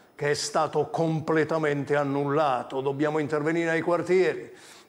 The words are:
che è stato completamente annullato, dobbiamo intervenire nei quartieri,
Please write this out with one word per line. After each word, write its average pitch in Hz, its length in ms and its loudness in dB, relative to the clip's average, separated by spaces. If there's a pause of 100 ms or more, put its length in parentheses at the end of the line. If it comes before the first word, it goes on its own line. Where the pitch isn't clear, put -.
(160)
che 147 160 -2
è - 40 2
stato 151 540 -2
completamente 156 1040 0
annullato, 139 880 0
dobbiamo 143 360 0
intervenire 156 540 0
nei 160 100 0
quartieri, 170 680 2 (380)